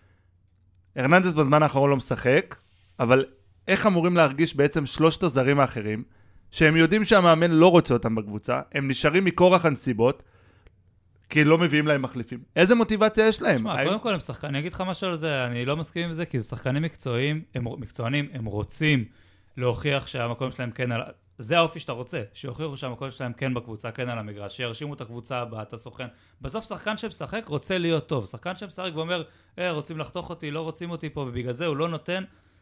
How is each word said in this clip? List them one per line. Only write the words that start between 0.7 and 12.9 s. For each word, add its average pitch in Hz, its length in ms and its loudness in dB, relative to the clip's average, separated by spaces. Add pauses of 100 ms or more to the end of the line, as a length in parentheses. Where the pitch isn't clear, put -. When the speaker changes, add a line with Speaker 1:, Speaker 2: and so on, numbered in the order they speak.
Speaker 1:
הרננדס 170 380 4
בזמן 151 300 4
האחרון 139 260 2
לא 139 60 4
משחק, 127 600 0 (440)
אבל 131 260 4 (420)
איך 190 200 2
אמורים 175 280 2
להרגיש 156 400 4
בעצם 143 300 2
שלושת 156 380 2
הזרים 139 360 2
האחרים, 113 440 -2 (480)
שהם 160 240 4
יודעים 165 280 4
שהמאמן 175 480 6
לא 165 200 8
רוצה 165 220 6
אותם 113 220 0
בקבוצה, 107 460 -4 (100)
הם 139 160 -2
נשארים 151 380 2
מכורח 175 400 4
הנסיבות, 127 580 0 (1040)
כי 151 140 4
לא 156 140 8
מביאים 151 300 2
להם 143 140 2
מחליפים. 123 380 -8 (160)
איזה 185 200 6
מוטיבציה 220 520 2